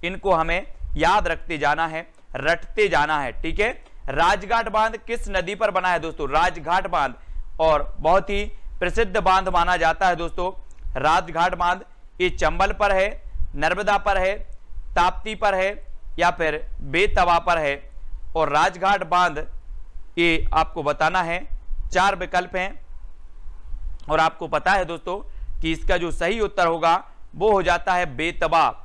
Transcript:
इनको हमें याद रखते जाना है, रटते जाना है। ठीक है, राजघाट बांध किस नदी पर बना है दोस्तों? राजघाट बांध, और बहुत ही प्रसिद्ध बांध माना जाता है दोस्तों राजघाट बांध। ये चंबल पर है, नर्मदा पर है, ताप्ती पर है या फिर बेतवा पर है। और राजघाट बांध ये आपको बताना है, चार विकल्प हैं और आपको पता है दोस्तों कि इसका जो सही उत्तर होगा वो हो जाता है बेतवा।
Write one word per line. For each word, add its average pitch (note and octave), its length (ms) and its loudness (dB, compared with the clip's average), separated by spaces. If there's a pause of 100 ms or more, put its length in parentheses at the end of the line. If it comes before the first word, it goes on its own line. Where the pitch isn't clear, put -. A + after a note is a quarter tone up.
इनको F#3+ 280 0
हमें E3 340 2 (300)
याद F3 320 4
रखते E3 300 -4
जाना D3 280 2
है, D#3+ 200 -8 (300)
रटते E3 520 0
जाना D3+ 320 2
है। B2+ 120 -4
ठीक D#3+ 280 -2
है, A3 100 2 (400)
राजघाट G3 600 2
बांध A3 280 0
किस A3+ 300 -6
नदी F#3+ 260 -2
पर G#3 160 0
बना F#3 180 0
है F3 120 2
दोस्तों? D3+ 300 -6
राजघाट E3+ 580 2
बांध, D3 260 0 (460)
और D#3 400 2
बहुत F3+ 300 4
ही G3+ 140 0 (360)
प्रसिद्ध G#3 380 2
बांध F#3 320 2
माना F3 280 2
जाता E3 300 2
है F3 80 2
दोस्तों E3+ 340 -4 (480)
राजघाट E3 560 2
बांध। F3+ 300 0 (360)
ये F3+ 100 4
चंबल F3 440 2
पर G3+ 180 2
है, F#3+ 300 2 (340)
नर्मदा F3+ 420 0
पर G3 200 0
है, F#3+ 160 2 (580)
ताप्ती F#3 440 2
पर G#3 180 2
है F#3+ 160 0 (480)
या E3+ 140 4
फिर D#3+ 320 -2 (180)
बेतवा F3 580 4
पर E3+ 180 2
है। C#3 240 -2 (540)
और D#3 140 2
राजघाट F3+ 560 2
बांध E3+ 320 2 (800)
ये E3 280 2 (100)
आपको D#3+ 280 0
बताना D#3 400 0
है, E3+ 180 -2 (520)
चार F#3+ 240 4
विकल्प F3+ 400 -2
हैं F#3+ 240 -4 (1300)
और D#3 120 2
आपको D#3+ 280 0
पता D#3+ 240 0
है G3 120 2
दोस्तों E3+ 320 -8 (440)
कि D#3+ 120 0
इसका F3+ 240 0
जो E3+ 160 -2
सही F#3+ 280 0
उत्तर F#3+ 260 2
होगा E3 360 2 (320)
वो F#3 180 2
हो G3 100 4
जाता F3 300 2
है F3+ 140 2 (100)
बेतवा। D#3+ 520 2 (160)